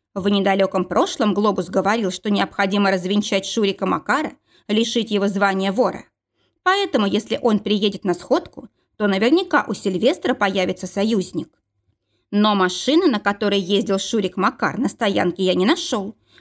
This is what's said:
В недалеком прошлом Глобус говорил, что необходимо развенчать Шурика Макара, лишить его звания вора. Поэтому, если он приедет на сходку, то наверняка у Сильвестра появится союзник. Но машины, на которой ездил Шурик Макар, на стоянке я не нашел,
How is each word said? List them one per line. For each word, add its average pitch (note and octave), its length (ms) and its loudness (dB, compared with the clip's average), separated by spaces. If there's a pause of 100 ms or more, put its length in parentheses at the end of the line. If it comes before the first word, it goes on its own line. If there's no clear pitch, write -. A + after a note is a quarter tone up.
(140)
В G3 140 -2
недалеком G3 560 0
прошлом G#3 500 0
Глобус G3 340 0
говорил, G3 420 0
что G#3 200 -6
необходимо G3+ 600 0
развенчать G3 560 0
Шурика G3 400 0
Макара, G#3 460 -2 (360)
лишить A3+ 420 0
его G3+ 180 2
звания F#3+ 440 0
вора. A3 320 0 (580)
Поэтому, F#4+ 440 2
если G#3 360 -2
он G3+ 160 2
приедет G3+ 460 0
на F3+ 100 0
сходку, - 540 -4 (280)
то G#3 120 0
наверняка C4+ 580 2
у G3 80 -4
Сильвестра A#3 600 0
появится F#3+ 520 -2
союзник. G3+ 760 -2 (680)
Но G#3 240 2
машины, G3+ 520 2
на A#3 120 2
которой G3+ 400 0
ездил G3 400 0
Шурик G3 380 -2
Макар, F#3+ 420 -2
на B3 100 0
стоянке F#3+ 540 -2
я F3+ 120 2
не F3+ 120 2
нашел, A3 480 -2 (260)